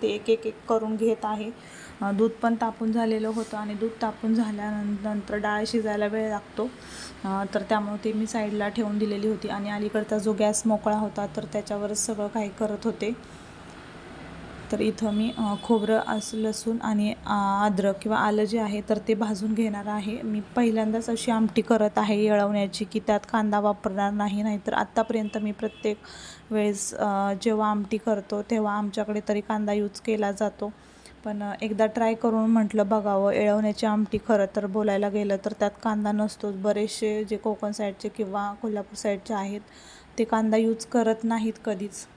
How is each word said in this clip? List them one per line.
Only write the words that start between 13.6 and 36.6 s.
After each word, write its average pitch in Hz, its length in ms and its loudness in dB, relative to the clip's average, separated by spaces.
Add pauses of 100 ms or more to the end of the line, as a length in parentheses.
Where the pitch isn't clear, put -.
तर 208 100 -2
इथं 214 320 0
मी, 220 240 2
अ, 208 260 0
खोबरं, 220 440 4
असं 220 300 -4
लसूण 220 440 -2
आणि, 208 320 0 (120)
अ, 196 400 0
अद्रक 196 360 2
किंवा 214 160 0
आलं 214 260 2
जे 214 160 0
आहे 208 300 -2
तर 214 80 2 (100)
ते 226 60 4
भाजून 214 400 0
घेणार 208 340 0
आहे. 208 340 -4
मी 214 200 -2 (140)
पहिल्यांदाच 226 540 2
अशी 233 220 0
आमटी 220 300 4
करत 214 360 4
आहे 208 260 4
येळवण्याची 202 640 2
की 214 140 -4
त्यात 208 200 2 (120)
कांदा 214 280 2
वापरणार 202 520 2
नाही, 208 320 0
नाहीतर 214 300 -2
आत्तापर्यंत 220 640 0
मी 208 140 -2
प्रत्येक 214 460 -4 (540)
वेळेस, 208 420 0
अ, 202 480 0
जेव्हा 214 280 2
आमटी 208 280 0
करतो 208 440 -2
तेव्हा 208 360 0
आमच्याकडे 208 500 -2
तरी 208 140 0
कांदा 208 320 0
यूज 208 260 -2
केला 208 320 0
जातो. 208 420 -2 (520)
पण, 208 180 -4
अ, 202 180 -4
एकदा 214 240 2
ट्राय 226 280 2
करून 220 360 2
म्हटलं 214 380 4
बघावं 202 440 4
येळवण्याची 208 540 2
आमटी. 214 320 2 (100)
खरं 208 180 6 (100)
तर 208 100 0
बोलायला 202 440 2
गेलं 202 360 2
तर 208 60 -2
त्यात 202 200 0 (120)
कांदा 214 280 0
नसतोच. 208 440 -2
बरेचसे 208 680 0